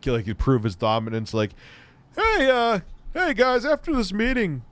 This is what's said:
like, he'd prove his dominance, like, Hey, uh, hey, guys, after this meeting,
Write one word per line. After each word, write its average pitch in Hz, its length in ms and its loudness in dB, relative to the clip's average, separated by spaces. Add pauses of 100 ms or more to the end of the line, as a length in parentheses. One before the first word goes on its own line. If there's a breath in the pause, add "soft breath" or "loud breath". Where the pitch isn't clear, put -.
like, 117 200 0
he'd 101 120 -6
prove 131 260 2
his 107 120 -2
dominance, 110 580 -2
like, 107 180 0 (640 loud breath)
Hey, 415 340 2
uh, 233 300 2 (340)
hey, 339 200 0
guys, 254 320 2
after 302 300 -2
this 220 160 0
meeting, 208 600 -2